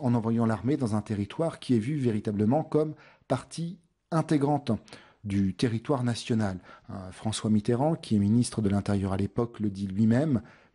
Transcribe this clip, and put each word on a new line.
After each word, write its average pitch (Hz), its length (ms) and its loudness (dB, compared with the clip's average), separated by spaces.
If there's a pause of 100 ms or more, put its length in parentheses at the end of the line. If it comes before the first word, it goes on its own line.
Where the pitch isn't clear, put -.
en 123 140 2
envoyant 113 320 2
l'armée 113 300 0
dans 120 200 -2
un 104 60 0
territoire 107 560 -4
qui - 160 0
est 117 40 4
vu 123 180 -2
véritablement 110 640 2
comme 151 320 0 (340)
partie 165 500 -6 (320)
intégrante 147 640 0 (520)
du 98 300 0
territoire 123 500 0
national. 110 540 -2 (320)
Euh, 95 220 -12
François - 380 -4
Mitterrand, 120 440 2
qui - 220 -2
est - 20 4
ministre 110 420 2
de 107 80 2
l'Intérieur 98 440 0
à 98 40 -2
l'époque, 113 440 -4
le 107 100 0
dit 98 160 -6
lui-même, 113 560 2 (320)